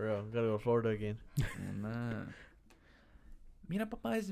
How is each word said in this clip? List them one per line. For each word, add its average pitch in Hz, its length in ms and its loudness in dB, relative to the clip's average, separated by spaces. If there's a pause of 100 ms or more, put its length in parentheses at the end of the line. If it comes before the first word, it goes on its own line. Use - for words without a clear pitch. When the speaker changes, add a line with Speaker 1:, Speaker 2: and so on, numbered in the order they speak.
Speaker 1:
real. 104 160 2 (100)
Gotta 117 160 4
go 107 100 4
to 107 60 -4
Florida 117 260 6
again. 104 280 0 (240)
Speaker 2:
Oh, - 20 4 (380)
nah. 117 320 -2 (1500)
Mira, 202 200 0
papa, 233 300 -6
es, 202 140 -2